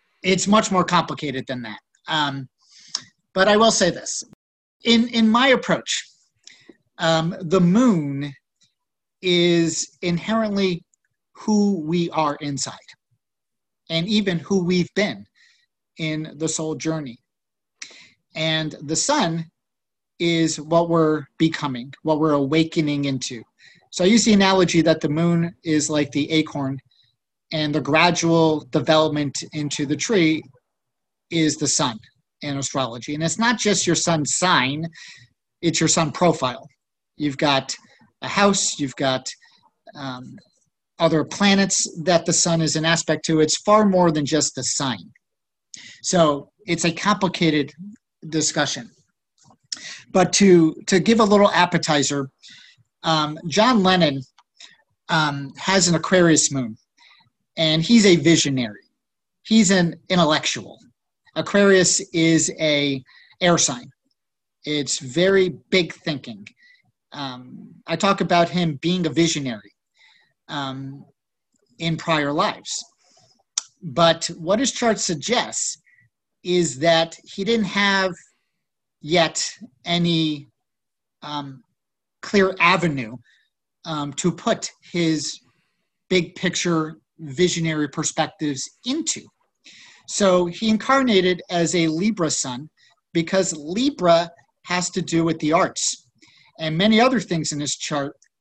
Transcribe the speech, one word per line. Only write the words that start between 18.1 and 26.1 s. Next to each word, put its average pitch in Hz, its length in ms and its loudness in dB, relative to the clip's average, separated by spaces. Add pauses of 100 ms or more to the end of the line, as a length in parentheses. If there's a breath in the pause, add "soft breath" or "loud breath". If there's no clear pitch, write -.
And 160 460 -4
the 156 140 -4
sun 170 500 0 (720)
is 165 400 0
what 170 300 0
we're 156 360 2 (140)
becoming, 139 540 -2 (100)
what 156 160 0
we're 156 140 2
awakening 147 720 0
into. 131 380 -6 (480 soft breath)
So - 120 -4
I 180 60 4
use 226 160 6
the 226 80 4
analogy 190 480 4
that 160 220 2
the 147 80 0
moon 170 520 0
is 156 280 0
like 147 200 -2